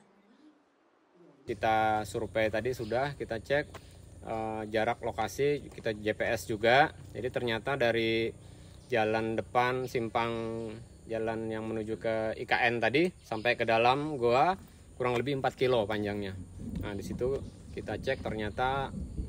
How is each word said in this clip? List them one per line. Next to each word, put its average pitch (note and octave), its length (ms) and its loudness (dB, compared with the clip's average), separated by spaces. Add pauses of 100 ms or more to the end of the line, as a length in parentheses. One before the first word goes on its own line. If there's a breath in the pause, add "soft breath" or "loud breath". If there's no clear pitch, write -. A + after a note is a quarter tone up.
(1400)
Kita A2 640 2
survei A2 400 -2
tadi A2 320 -2
sudah, B2 400 -2
kita A2+ 240 -6
cek, C#3+ 220 0 (580 loud breath)
eh, A2 480 -4
jarak A2 320 0
lokasi, C3 720 -2
kita A2 240 -4
G G#2+ 160 0
P - 60 -4 (100)
S A#2 160 -2
juga. A#2 480 6 (160)
Jadi A2+ 240 -4
ternyata A#2+ 400 -2
dari A2+ 560 2 (560 loud breath)
jalan A2 480 2
depan, B2 560 0
simpang A2+ 800 -2 (360)
jalan A2 400 -2
yang A2 240 -4
menuju A2 320 -4
ke A2 320 0
I - 160 -8
K B2 160 4
N A#2 160 2
tadi C3 240 4 (160)
sampai A#2 320 0
ke A2+ 80 -2
dalam B2+ 560 4
goa C3+ 400 4 (400 loud breath)
kurang B2 160 2
lebih C3 240 0
empat C3 160 0
kilo B2+ 320 4
panjangnya. G#2 480 -2 (480)
Nah, G#2 160 -6
di G2 80 -8
situ C3 320 -2 (320)
kita A2 240 -6
cek B2+ 320 -4
ternyata B2+ 640 -2 (380)